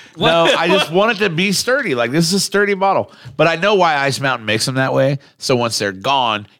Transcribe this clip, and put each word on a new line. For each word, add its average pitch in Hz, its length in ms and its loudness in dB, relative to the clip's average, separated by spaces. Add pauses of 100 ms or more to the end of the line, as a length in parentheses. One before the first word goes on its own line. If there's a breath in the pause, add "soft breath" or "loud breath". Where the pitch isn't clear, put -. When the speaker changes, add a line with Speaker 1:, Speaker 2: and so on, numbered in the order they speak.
(160 loud breath)
Speaker 1:
What? 190 140 0
Speaker 2:
no. 165 160 2 (120)
I 170 120 0
just - 220 0
Speaker 1:
<laughs> - 20 -8
Speaker 2:
want 208 240 2
it - 20 -10
to 208 100 0
be 185 220 -2
sturdy. 233 440 -2
Like, 120 160 -2
this 165 160 2
is 180 60 -2
a 196 60 2
sturdy 202 360 0
bottle. 185 360 0 (240 loud breath)
But 156 120 2
I 165 100 0
know 202 180 2
why 165 220 4
Ice 139 240 -2
Mountain 123 240 -2
makes 107 200 0
them 131 100 -4
that 131 180 0
way. 135 260 0 (180 soft breath)
So 127 200 0
once 120 220 -2
they're 101 120 -2
gone, 107 560 -2 (120)